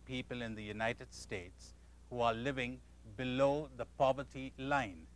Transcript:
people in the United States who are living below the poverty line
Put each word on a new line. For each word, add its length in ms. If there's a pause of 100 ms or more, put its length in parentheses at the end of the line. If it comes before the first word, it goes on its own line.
people 380
in 120
the 80
United 520
States 580 (380)
who 100
are 140
living 440 (380)
below 640
the 80 (100)
poverty 640
line 580